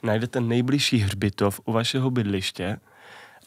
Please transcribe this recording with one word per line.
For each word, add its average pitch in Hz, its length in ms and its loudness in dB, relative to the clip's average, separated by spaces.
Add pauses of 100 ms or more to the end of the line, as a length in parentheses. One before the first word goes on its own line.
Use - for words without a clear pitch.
Najdete 113 380 0
nejbližší 123 580 2
hřbitov 101 640 0
u 117 80 -4
vašeho 127 380 0
bydliště 101 680 -2 (680)